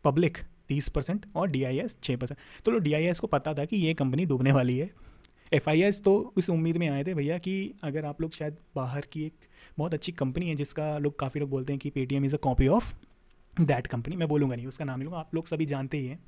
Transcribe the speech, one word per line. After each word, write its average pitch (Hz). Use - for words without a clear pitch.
पब्लिक 165
तीस 143
परसेंट 175
और 185
डीआईएस 135
छः 123
परसेंट। 127
तो 220
लो, 233
डीआईएस 160
को 233
पता 151
था 160
कि 208
ये 165
कंपनी 139
डूबने 135
वाली 127
है। 170
एफ़आईआईज़ 175
तो 214
इस 180
उम्मीद 165
में 170
आए 143
थे, 180
भैया, 156
कि 190
अगर 151
आप 147
लोग 160
शायद 151
बाहर 135
की 156
एक 156
बहुत 165
अच्छी 160
कंपनी 165
है, 160
जिसका 151
लोग, 143
काफ़ी 139
लोग 143
बोलते 135
हैं 139
कि 143
Paytm 135
is 143
a 147
copy 131
of 208
that 143
company, 123
मैं 165
बोलूँगा 139
नहीं, 120
उसका 135
नाम 131
नहीं 135
लूँगा, 170
आप 160
लोग 165
सभी 156
जानते 139
ही 131
हैं। 135